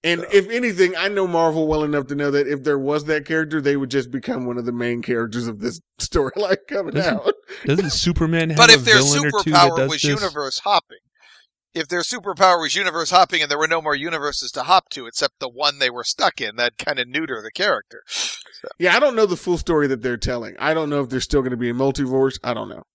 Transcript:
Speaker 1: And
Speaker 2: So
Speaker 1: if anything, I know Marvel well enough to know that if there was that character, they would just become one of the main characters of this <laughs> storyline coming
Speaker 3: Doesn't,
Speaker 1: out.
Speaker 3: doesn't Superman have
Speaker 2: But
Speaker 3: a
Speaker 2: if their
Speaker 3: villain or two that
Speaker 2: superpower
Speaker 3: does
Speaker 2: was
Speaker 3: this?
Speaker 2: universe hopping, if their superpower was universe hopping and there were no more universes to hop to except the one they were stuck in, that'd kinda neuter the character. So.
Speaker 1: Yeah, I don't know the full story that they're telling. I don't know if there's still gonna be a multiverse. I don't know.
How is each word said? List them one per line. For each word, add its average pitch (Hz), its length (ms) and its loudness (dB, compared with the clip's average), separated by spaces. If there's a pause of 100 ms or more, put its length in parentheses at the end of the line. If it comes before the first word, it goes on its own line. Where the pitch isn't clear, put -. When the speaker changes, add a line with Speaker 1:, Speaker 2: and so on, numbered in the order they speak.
Speaker 1:
And 170 180 0
Speaker 2:
So 175 100 -10
Speaker 1:
if 196 200 4
anything, 190 440 2
I 175 120 -2
know 202 180 0
Marvel 165 420 2
well 156 160 0
enough 147 240 0
to 143 80 -4
know 143 140 0
that 143 180 2
if 139 160 -4
there 143 140 2
was 143 280 -2
that 151 200 0
character, 156 340 -2
they 139 180 2
would 135 120 -2
just 123 220 -2
become 135 340 -4
one 123 140 -4
of 117 60 -6
the 120 60 -2
main 120 300 -2
characters 117 460 -2
of 107 120 -8
this 120 300 -6
<laughs> - 100 -20
storyline 185 580 0 (120)
coming 196 240 -4
Speaker 3:
Doesn't, 170 220 0
Speaker 1:
out. - 180 0 (320)
Speaker 3:
doesn't 160 280 0
Superman 165 580 0
have 151 60 -2
Speaker 2:
But 233 120 8
Speaker 3:
a 226 40 10
Speaker 2:
if 131 120 4
their 220 120 6
Speaker 3:
villain 143 360 2
or 208 100 0
two 156 100 0
that 175 180 8
Speaker 2:
superpower 165 60 -2
Speaker 3:
does 135 120 0
Speaker 2:
was 143 140 -4
Speaker 3:
this? 147 180 0
Speaker 2:
universe 147 380 -6
hopping, - 400 -2 (760)
if 160 140 -6
their 175 140 -2
superpower 185 600 2
was 143 140 -2
universe 170 340 -2
hopping 175 320 4
and 147 80 -2
there 143 80 0
were 156 100 0
no 165 140 0
more 151 140 0
universes 143 560 -4
to 135 120 -8
hop 175 260 4
to 123 180 -12
except - 320 -4
the 135 100 -6
one 139 300 -2
they 131 100 2
were 120 140 -8
stuck - 380 -2
in, 107 160 -6
that'd 120 200 -2
kinda 131 280 -4
neuter 131 360 -6
the 110 100 -14
character. 180 560 -4
So. - 640 -10 (100)
Speaker 1:
Yeah, 175 160 4
I 233 40 4
don't 269 160 2
know 220 120 4
the 180 100 -2
full 175 220 -2
story 151 260 0
that 131 160 -2
they're 123 160 -4
telling. 113 400 -6
I 151 160 0
don't 160 160 0
know 143 120 0
if 127 80 -4
there's 127 160 -4
still 139 180 2
gonna 127 140 -2
be 120 120 -2
a 120 60 -2
multiverse. 135 680 0
I 120 120 -4
don't 110 140 -8
know. 113 120 -16 (140)